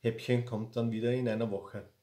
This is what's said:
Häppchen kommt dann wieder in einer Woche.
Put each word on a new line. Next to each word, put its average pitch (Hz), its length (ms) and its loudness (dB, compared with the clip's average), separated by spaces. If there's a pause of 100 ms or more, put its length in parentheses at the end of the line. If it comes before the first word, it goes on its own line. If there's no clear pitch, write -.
Häppchen 120 440 2
kommt 110 320 -4
dann 117 140 2
wieder 113 220 0
in 127 160 0
einer 110 220 0
Woche. 98 380 -6 (140)